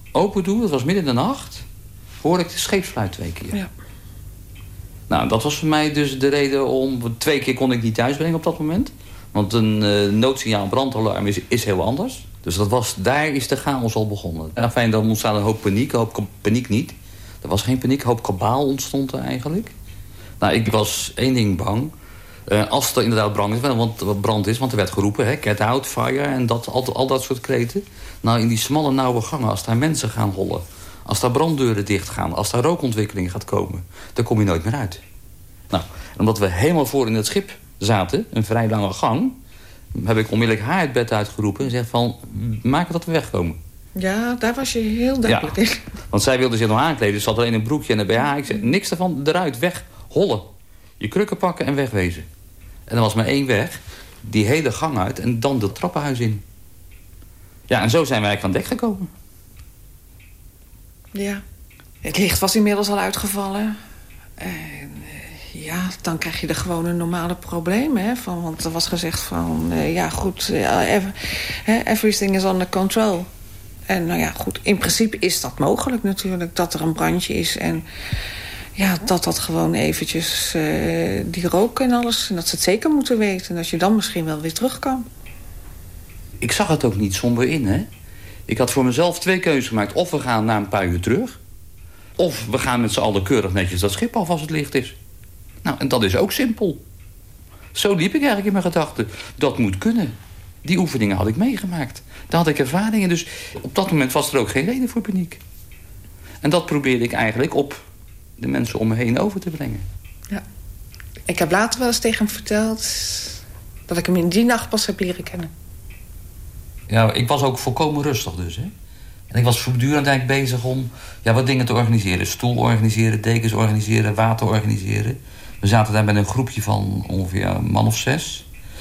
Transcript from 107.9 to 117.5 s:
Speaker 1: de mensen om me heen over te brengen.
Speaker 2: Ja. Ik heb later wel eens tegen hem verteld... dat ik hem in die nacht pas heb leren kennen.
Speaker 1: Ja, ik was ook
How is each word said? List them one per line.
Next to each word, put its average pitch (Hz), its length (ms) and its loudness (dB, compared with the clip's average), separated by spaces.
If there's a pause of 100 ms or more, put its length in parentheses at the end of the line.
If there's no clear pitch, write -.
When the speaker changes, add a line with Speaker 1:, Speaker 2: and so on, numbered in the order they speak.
Speaker 1:
de - 120 -4
mensen 131 300 -2
om 110 100 2
me 110 60 2
heen 120 240 2
over 196 220 0
te 180 100 -6
brengen. 127 300 -6 (480)
Speaker 2:
Ja. 196 140 -6 (840)
Ik - 140 -2
heb 165 120 2
later 214 280 2
wel 254 100 2
eens 240 100 0
tegen 220 200 0
hem 208 160 0
verteld... 220 520 0 (1000)
dat 170 100 -2
ik 170 100 -2
hem 180 100 4
in 175 120 4
die 208 160 4
nacht 240 240 2
pas - 180 0
heb 196 140 -4
leren 180 240 -2
kennen. 170 260 -8 (1400)
Speaker 1:
Ja, 110 260 4
ik 120 160 0
was 139 140 4
ook 131 160 2